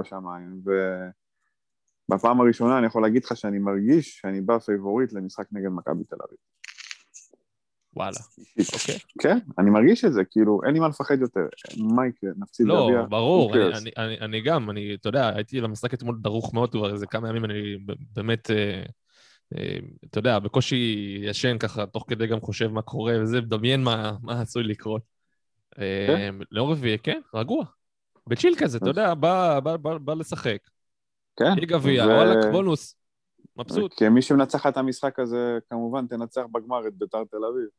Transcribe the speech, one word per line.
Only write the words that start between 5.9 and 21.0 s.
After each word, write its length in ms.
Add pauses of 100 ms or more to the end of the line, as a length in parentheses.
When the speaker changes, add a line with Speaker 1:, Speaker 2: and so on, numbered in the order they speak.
Speaker 1:
תל 120 (120)
אביב. 100 (1600)
Speaker 2:
וואלה. 240 (400)
Speaker 1:
אישית. 240
Speaker 2:
אוקיי. 160 (240)
Speaker 1:
כן, 160 (220)
אני 100
מרגיש 360
את 80
זה, 120
כאילו, 400
אין 80
לי 60
מה 80
לפחד 340
יותר. 180 (560)
מה 120
יקרה? 300
נפסיד 300
Speaker 2:
לא, 220
Speaker 1:
גביע? 200
Speaker 2:
ברור, 420
Speaker 1:
Who 60
Speaker 2:
אני, 160
Speaker 1:
cares? 40
Speaker 2:
אני, 200
אני, 220
אני 220
גם, 280
אני, 260
אתה 140
יודע, 260
הייתי 260
למשחק 320
אתמול 280
דרוך 320
מאוד 180
כבר 220
איזה 140
כמה 220
ימים, 160
אני 400
ב-, 80 (220)
באמת, 360
אה, 320 (720)
אה, 200 (280)
אתה 140
יודע, 200
בקושי 360 (480)